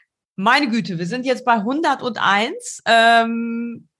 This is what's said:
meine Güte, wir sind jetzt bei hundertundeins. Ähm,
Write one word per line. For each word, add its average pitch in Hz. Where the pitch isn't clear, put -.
meine 247
Güte, 202
wir 175
sind 240
jetzt 247
bei 233
hundertundeins. 254
Ähm, 233